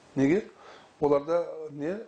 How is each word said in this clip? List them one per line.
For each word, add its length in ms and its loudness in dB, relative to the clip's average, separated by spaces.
Неге? 240 4
Оларда 480 2
не? 220 -6